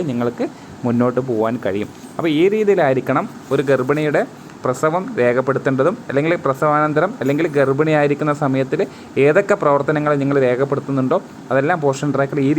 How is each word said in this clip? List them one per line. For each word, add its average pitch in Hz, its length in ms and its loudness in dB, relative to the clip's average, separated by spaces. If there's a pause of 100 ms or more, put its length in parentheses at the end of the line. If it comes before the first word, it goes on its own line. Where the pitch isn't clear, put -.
(100)
നിങ്ങൾക്ക് 120 340 -2 (400)
മുന്നോട്ട് 123 360 2 (100)
പോകാൻ 113 340 0
കഴിയും. 101 240 -2 (280)
അപ്പോൾ 160 140 0 (100)
ഈ 175 40 4 (100)
രീതിയിലായിരിക്കണം 165 720 2 (280)
ഒരു 135 160 0
ഗർഭിണിയുടെ 147 520 0 (420)
പ്രസവം 156 380 0 (200)
രേഖപ്പെടുത്തേണ്ടതും, 131 760 2 (120)
അല്ലെങ്കിൽ 147 260 0 (120)
പ്രസവാനന്തരം 151 640 2 (100)
അല്ലെങ്കിൽ 143 260 0 (120)
ഗർഭിണിയായിരിക്കുന്ന 147 760 2 (120)
സമയത്തിൽ 135 360 0 (460)
ഏതൊക്കെ 196 380 4
പ്രവർത്തനങ്ങൾ 147 580 2
നിങ്ങൾ 139 160 0 (100)
രേഖപ്പെടുത്തുന്നുണ്ടോ 135 680 0 (320)
അതെല്ലാം 147 360 0
പോഷൻ 135 300 0
ട്രാക്കർ 139 320 0
ഈ 147 100 4